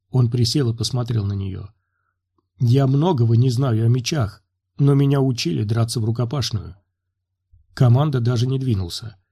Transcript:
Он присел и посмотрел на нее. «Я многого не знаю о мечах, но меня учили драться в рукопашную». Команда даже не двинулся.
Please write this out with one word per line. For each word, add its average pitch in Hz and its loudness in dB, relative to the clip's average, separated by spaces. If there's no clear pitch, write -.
Он 123 2
присел 123 0
и 117 -4
посмотрел 117 -4
на 101 -4
нее. 95 -8
«Я 131 4
многого 131 2
не 123 4
знаю 117 0
о 113 2
мечах, 123 -2
но 143 4
меня 139 2
учили 135 -2
драться 113 -2
в 107 -2
рукопашную». 113 -4
Команда 131 4
даже 120 0
не 131 -2
двинулся. 107 -4